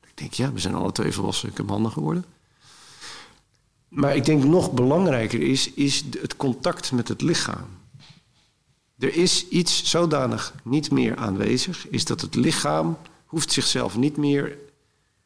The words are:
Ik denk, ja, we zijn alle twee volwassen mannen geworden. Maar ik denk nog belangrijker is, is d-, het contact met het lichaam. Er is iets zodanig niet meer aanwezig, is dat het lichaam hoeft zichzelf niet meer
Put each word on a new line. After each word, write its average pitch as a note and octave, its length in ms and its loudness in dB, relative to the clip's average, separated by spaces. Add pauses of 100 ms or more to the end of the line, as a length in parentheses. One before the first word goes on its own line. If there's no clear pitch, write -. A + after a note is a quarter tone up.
Ik - 120 -20
denk, B2+ 160 -12
ja, C3 200 -2
we G#2+ 80 -6
zijn F#2+ 140 -2
alle F#2+ 180 -2
twee - 200 -2
volwassen G2+ 400 -4 (140)
mannen G#2 260 0
geworden. E3 320 -2 (1600)
Maar C#3 280 2
ik C3 80 2
denk D3+ 200 6
nog E3 280 6
belangrijker B2+ 680 2
is, - 320 0
is C#3+ 300 0
d-, A#2+ 180 -10
het - 160 -8
contact - 560 -2
met A#2+ 160 0
het - 120 -4
lichaam. - 460 -2 (1300)
Er C3 160 -2
is F3 340 2
iets - 420 0
zodanig C#3+ 640 0 (100)
niet D3 260 0
meer B2+ 260 2
aanwezig, A2 720 -2
is - 160 -2
dat - 160 -4
het - 140 -6
lichaam D#3 640 0 (300)
hoeft D#3+ 260 -4
zichzelf A#2+ 440 0
niet C#3+ 200 0
meer C#3+ 400 0 (680)